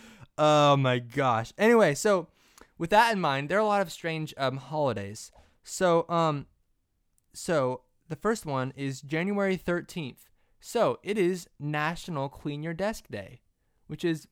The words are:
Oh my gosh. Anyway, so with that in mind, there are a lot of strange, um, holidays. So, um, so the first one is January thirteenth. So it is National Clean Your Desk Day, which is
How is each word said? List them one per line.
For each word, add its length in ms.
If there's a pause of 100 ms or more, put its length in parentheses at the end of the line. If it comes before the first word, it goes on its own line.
(400)
Oh 380
my 220
gosh. 580
Anyway, 380
so 320 (500)
with 120
that 240
in 80
mind, 280
there 80
are 40
a 40
lot 160
of 100
strange, 460
um, 200
holidays. 760 (320)
So, 460
um, 360 (880)
so 480 (280)
the 60
first 300
one 300
is 260
January 560
thirteenth. 720 (300)
So 420
it 160
is 300 (120)
National 720
Clean 320
Your 140
Desk 340
Day, 320 (460)
which 180
is 260